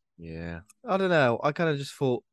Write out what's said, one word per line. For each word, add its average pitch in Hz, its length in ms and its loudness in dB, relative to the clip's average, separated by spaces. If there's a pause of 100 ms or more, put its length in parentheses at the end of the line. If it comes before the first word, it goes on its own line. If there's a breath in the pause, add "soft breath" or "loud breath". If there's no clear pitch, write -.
(160)
Yeah. 82 440 -10 (280)
I 196 80 0
don't 190 140 2
know. 135 340 4
I 151 80 2
kind 165 160 0
of 151 80 0
just 139 160 -10
thought 127 400 -2